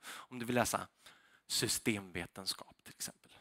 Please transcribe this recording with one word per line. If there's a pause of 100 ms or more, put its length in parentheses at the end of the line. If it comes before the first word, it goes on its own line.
om
du
vill
läsa (580)
systemvetenskap
till
exempel, (100)